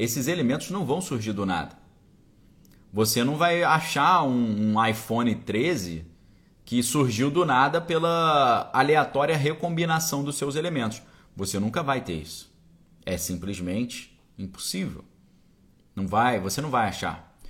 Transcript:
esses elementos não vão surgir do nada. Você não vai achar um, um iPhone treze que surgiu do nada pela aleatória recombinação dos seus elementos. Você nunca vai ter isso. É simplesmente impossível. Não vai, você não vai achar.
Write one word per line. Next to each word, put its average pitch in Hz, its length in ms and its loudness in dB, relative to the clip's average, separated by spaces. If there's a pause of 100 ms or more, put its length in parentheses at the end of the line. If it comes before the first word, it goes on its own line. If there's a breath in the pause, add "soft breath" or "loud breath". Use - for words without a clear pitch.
esses 120 260 -2
elementos 147 460 -2
não 190 120 -4
vão 143 160 0
surgir 110 320 -4
do 98 140 -2
nada. 85 320 -4 (1120 soft breath)
Você 110 300 2
não 143 140 0
vai 170 260 2
achar 156 640 4
um, 110 500 2
um 110 100 4
iPhone 113 520 0
treze 101 680 -2 (600 soft breath)
que 120 180 0
surgiu 127 480 2
do 170 160 2
nada 147 340 4
pela 160 920 2
aleatória 143 640 4
recombinação 160 880 0
dos 143 120 -4
seus 143 200 -4
elementos. 143 440 -4 (360 loud breath)
Você 98 240 -4
nunca 113 220 0
vai 135 180 0
ter 90 140 -6
isso. - 380 -12 (540)
É 92 100 -2
simplesmente 92 1000 -6 (180)
impossível. 113 680 -8 (920)
Não 95 120 -4
vai, 110 340 2
você 92 200 -4
não 156 100 -6
vai 113 180 0
achar. 87 500 -8 (120)